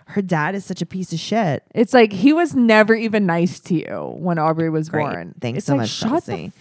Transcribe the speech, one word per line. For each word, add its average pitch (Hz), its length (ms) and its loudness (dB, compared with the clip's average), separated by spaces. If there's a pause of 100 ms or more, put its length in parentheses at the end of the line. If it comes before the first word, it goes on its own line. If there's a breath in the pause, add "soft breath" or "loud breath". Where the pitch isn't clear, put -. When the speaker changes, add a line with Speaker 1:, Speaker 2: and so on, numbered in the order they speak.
Speaker 1:
her - 140 -4
dad 175 360 -2
is 196 80 -6
such 180 180 -8
a 165 40 -4
piece - 260 -8
of 165 80 -4
shit." 196 420 0 (140)
Speaker 2:
It's 233 180 2
like 220 180 6
he 196 200 4
was 320 240 0
never 220 400 6
even 214 280 0
nice 170 360 0
to - 160 -4
you 76 420 -6
when 170 220 -2
Aubrey 160 280 0
was 160 200 -2
Speaker 1:
Great. 156 160 -2
Speaker 2:
born. 87 360 -8
Speaker 1:
Thanks 123 180 -4
Speaker 2:
It's - 100 -6
Speaker 1:
so 277 60 2
Speaker 2:
like, 254 80 2
Speaker 1:
much, 107 80 -2
Speaker 2:
shut - 200 -4
Speaker 1:
Chelsea. 226 360 -4
Speaker 2:
the 196 140 -14